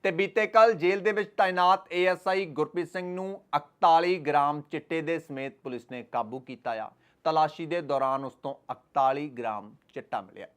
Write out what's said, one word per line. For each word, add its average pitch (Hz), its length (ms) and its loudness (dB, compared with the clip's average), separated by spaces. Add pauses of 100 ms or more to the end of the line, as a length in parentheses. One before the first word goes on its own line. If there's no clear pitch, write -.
ਤੇ 190 80 2
ਬੀਤੇ 190 360 0
ਕੱਲ੍ਹ 220 280 8
ਜੇਲ੍ਹ 180 280 0
ਦੇ 208 100 0
ਵਿੱਚ 202 240 -2
ਤਾਇਨਾਤ 185 560 2
ਏ 180 120 0
ਐਸ 185 240 0
ਆਈ 190 180 0
ਗੁਰਪ੍ਰੀਤ 151 420 -4
ਸਿੰਘ 180 260 -8
ਨੂੰ 190 260 -8 (160)
ਇਕਤਾਲੀ 175 600 2
ਗ੍ਰਾਮ 147 440 0 (100)
ਚਿੱਟੇ 160 280 -4
ਦੇ 160 180 -4
ਸਮੇਤ 135 340 -10 (100)
ਪੁਲਿਸ 123 280 -12
ਨੇ 123 120 -10 (100)
ਕਾਬੂ 120 280 -6
ਕੀਤਾ 123 300 -12
ਆ। 110 200 -8 (340)
ਤਲਾਸ਼ੀ 156 420 0
ਦੇ 170 140 -4
ਦੌਰਾਨ 135 440 -2
ਉਸ 127 180 -10
ਤੋਂ 139 120 -8 (180)
ਇਕਤਾਲੀ 139 560 -2
ਗ੍ਰਾਮ 113 460 -8 (200)
ਚਿੱਟਾ 120 260 -8
ਮਿਲਿਆ। 95 260 -18 (100)